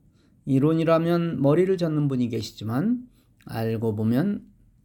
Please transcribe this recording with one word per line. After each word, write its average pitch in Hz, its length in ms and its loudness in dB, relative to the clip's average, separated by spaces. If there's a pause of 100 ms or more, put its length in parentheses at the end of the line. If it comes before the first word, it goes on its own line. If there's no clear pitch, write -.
(440)
이론이라면 165 960 2
머리를 175 360 4
젓는 156 320 0
분이 123 200 0
계시지만 117 800 -4 (400)
알고 113 480 -4
보면 120 500 0 (400)